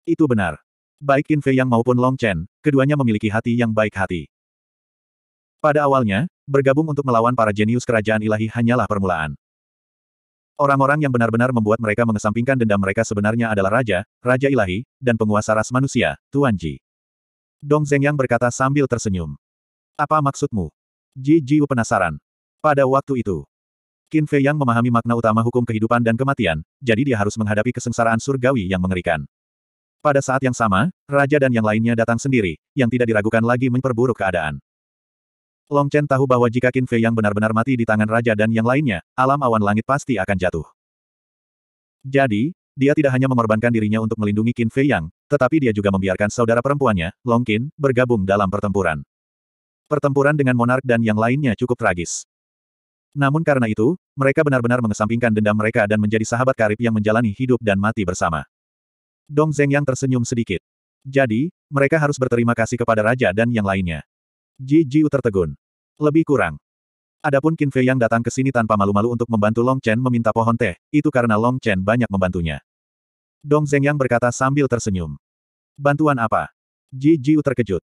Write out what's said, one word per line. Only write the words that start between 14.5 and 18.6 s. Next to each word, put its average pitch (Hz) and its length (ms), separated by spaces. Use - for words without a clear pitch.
ilahi, 104 320
dan 120 160
penguasa 107 400
ras 110 160
manusia, 120 560
Tuan 139 240
Ji. 82 240
Dong 147 240
Zheng 139 160
Yang 147 160
berkata 120 320
sambil 139 320